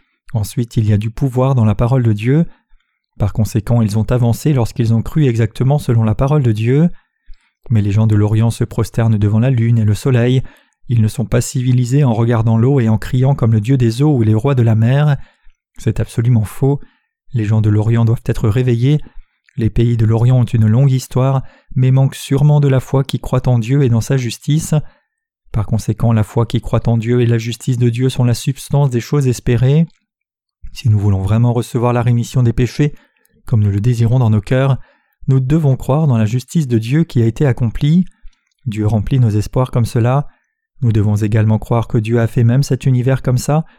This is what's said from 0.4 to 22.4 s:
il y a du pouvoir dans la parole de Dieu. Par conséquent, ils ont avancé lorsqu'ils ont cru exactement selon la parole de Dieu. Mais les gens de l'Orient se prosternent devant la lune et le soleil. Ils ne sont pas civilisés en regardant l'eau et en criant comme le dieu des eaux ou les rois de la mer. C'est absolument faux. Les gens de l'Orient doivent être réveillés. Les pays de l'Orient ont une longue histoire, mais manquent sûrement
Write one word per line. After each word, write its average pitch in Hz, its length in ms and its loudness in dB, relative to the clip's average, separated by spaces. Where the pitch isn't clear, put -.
il 107 120 2
y 107 40 2
a 104 60 2
du 110 120 -4
pouvoir 131 440 -2
dans 117 100 2
la 107 120 2
parole 123 260 0
de 113 100 2
Dieu. 127 320 0
Par 101 120 0
conséquent, 113 480 0
ils 104 160 0
ont 107 140 -2
avancé 120 420 0
lorsqu'ils 113 400 0
ont 113 100 0
cru 156 240 0
exactement 123 520 0
selon 117 240 0
la 110 140 0
parole 139 260 2
de 120 80 2
Dieu. 123 400 2
Mais 110 120 2
les 101 100 -2
gens 110 160 2
de 107 80 2
l'Orient 110 340 2
se 117 140 -4
prosternent 113 520 -2
devant 104 220 0
la 123 120 2
lune 117 280 2
et 110 60 2
le 104 100 2
soleil. 127 480 0
Ils 120 120 0
ne 107 60 2
sont 107 180 -4
pas 120 160 0
civilisés 127 600 0
en 127 100 2
regardant 113 460 0
l'eau 131 220 2
et 113 80 0
en 110 100 2
criant 131 380 0
comme 113 160 0
le 110 80 2
dieu 123 160 0
des 120 260 0
eaux 151 140 2
ou 117 60 2
les 107 120 2
rois 127 220 0
de 120 60 2
la 113 120 2
mer. 135 420 2
C'est - 220 -4
absolument 117 420 0
faux. 135 380 -2
Les 110 120 -2
gens 110 160 0
de 107 100 2
l'Orient 113 340 2
doivent 113 220 0
être - 220 -2
réveillés. 127 500 0
Les 110 140 -2
pays 120 260 2
de 113 80 2
l'Orient 117 360 2
ont 120 40 2
une 110 220 2
longue 127 240 4
histoire, 131 540 -2
mais 127 160 2
manquent 135 240 2
sûrement 147 420 2